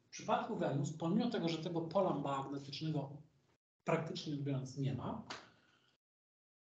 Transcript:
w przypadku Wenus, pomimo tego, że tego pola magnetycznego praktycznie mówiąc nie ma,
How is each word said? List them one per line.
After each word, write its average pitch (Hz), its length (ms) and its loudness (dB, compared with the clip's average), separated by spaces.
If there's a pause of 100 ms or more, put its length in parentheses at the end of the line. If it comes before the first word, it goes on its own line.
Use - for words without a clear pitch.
(100)
w - 20 -20
przypadku - 440 2
Wenus, 147 360 2
pomimo 190 380 4
tego, 170 180 2
że 160 100 0
tego 165 220 -2
pola 175 340 2
magnetycznego 139 1000 -2 (680)
praktycznie 156 520 -2
mówiąc 139 420 -2
nie 127 160 0
ma, - 280 -4 (1400)